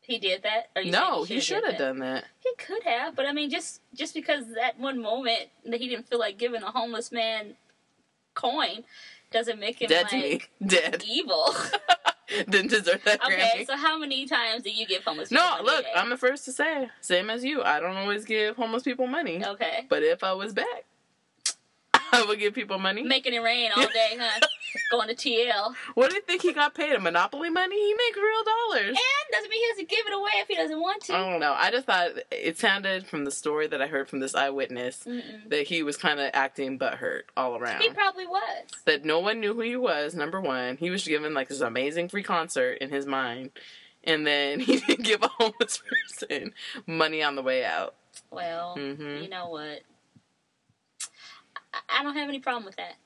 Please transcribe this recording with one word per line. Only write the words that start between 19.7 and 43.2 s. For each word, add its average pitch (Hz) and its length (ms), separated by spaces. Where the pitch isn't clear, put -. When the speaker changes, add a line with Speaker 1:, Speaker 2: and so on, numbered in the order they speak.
Speaker 2:
But 151 120
if 170 220
I 190 80
was 196 220
back, - 320
<laughs> - 500
I 240 140
would 214 120
give 208 160
people 202 240
money. 190 240
Speaker 1:
Making 262 320
it 233 60
rain 233 360
all 254 100
day, 226 320
huh? 233 260
Speaker 2:
<laughs> - 460
Speaker 1:
Going 202 180
to 233 60
T 240 360
L. 214 240
Speaker 2:
What 262 140
do 359 80
you 415 60
think 359 180
he 349 140
got 294 200
paid? 302 200
A 214 60
Monopoly 190 500
money? 370 260
He 415 180
makes 466 220
real 440 280
dollars. 427 440
Speaker 1:
And 247 80
doesn't 415 200
mean 440 120
he 466 60
has 453 100
to 381 60
give 440 220
it 415 80
away 403 220
if 392 120
he 403 60
doesn't 320 260
want 381 240
to. - 100
Speaker 2:
I 180 40
don't 175 100
know. 147 140
I 160 160
just 247 160
thought 180 260
it - 280
sounded 196 480
from 147 200
the 139 40
story 151 360
that 151 160
I 139 40
heard 139 220
from 139 120
this 135 140
eyewitness 127 720
Speaker 1:
Mm-mm. 220 440
Speaker 2:
that 147 160
he 170 160
was 147 160
kinda 143 360
acting 135 440
butthurt 117 440
all 127 200
around. 117 260
Speaker 1:
He 453 80
probably 381 360
was. 381 380
Speaker 2:
That 147 180
no 156 140
one 214 220
knew 208 120
who 233 80
he 233 160
was, 165 380
number 170 260
one. 131 380
He 170 100
was 185 180
given, 151 280
like, 131 140
this 139 120
amazing 143 480
free 202 140
concert 160 560
in 135 100
his 139 160
mind. 131 460